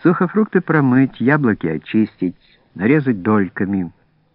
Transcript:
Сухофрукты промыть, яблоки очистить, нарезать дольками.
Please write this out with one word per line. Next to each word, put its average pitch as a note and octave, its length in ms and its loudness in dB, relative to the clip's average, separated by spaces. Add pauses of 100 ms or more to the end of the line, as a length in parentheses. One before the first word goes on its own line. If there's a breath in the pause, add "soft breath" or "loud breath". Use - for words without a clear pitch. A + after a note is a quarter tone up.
Сухофрукты F#3+ 580 0
промыть, C3+ 640 2
яблоки A#2+ 460 0
очистить, F2+ 680 -2 (400)
нарезать B2 460 0
дольками. G2 720 -2 (420)